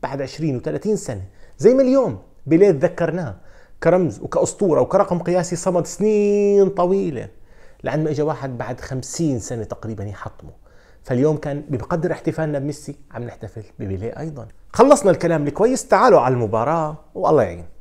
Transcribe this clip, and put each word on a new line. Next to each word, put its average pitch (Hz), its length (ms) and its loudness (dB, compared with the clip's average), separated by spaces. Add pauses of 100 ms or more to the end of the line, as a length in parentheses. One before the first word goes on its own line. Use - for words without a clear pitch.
بعد 139 200 -6
عشرين 139 340 -4
وثلاثين 156 400 -2
سنة، 101 280 -6 (340)
زي 214 160 6
ما 269 80 4
اليوم 254 360 2 (280)
بيليه 175 240 6
تذكرناه 165 680 -2 (460)
كرمز 170 380 2
وكأسطورة - 600 0
وكرقم 180 380 2
قياسي 175 380 -2
صمد 175 300 -2
سنين 202 840 2
طويلة 180 600 -2 (560)
لعند 147 200 -2
ما 151 60 0
إجا 147 120 -2
واحد 135 360 -4
بعد 120 220 -8
خمسين 135 580 -4
سنة 113 260 -6
تقريبًا 104 400 -10
يحطمه. 92 460 -14 (520)
فاليوم 143 340 2
كان 143 320 -6
بقدر 160 440 -4
احتفالنا 151 460 -4
بميسي 143 380 -8 (140)
عم 117 120 -12
نحتفل 110 400 -14 (160)
ببيليه 98 400 -6
أيضًا. 143 300 -10 (240)
خلصنا 247 380 6
الكلام 165 360 2
الكويس، 220 420 0
تعالوا 196 320 6
على 127 140 2
المباراة 127 640 -2 (180)
والله 156 280 2
يعين. 87 240 -6 (140)